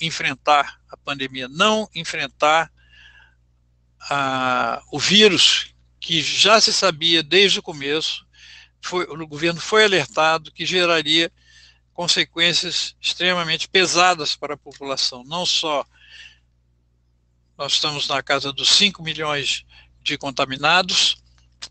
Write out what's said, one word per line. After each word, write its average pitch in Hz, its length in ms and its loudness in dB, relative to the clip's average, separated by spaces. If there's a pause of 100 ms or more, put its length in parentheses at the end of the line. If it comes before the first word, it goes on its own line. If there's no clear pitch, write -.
enfrentar 151 760 0 (120)
a - 80 -18
pandemia, 131 500 -8
não 208 460 0
enfrentar 160 760 0 (1400)
a, 127 720 -2 (100)
o 147 60 -4
vírus, 190 760 2 (260)
que 165 220 -4
já 202 400 4
se 208 140 2
sabia 165 480 2
desde 175 380 2
o - 20 -8
começo, 151 680 -6 (540)
foi, 180 200 -4
o 160 240 -12
governo 160 320 -4
foi 214 240 4
alertado 160 640 2
que 160 160 -10
geraria 165 640 2 (640)
consequências 170 1080 -2
extremamente 170 680 -2
pesadas 175 640 2
para 147 200 -8
a - 40 -12
população. 135 640 -8
Não 170 240 -6
só 151 400 -2 (1700)
nós 139 180 -4
estamos 147 340 -2
na 139 160 -2
casa 139 280 -2
dos 135 180 0
cinco 196 300 4
milhões 151 640 -6 (380)
de 147 160 -4
contaminados, 143 960 0 (540)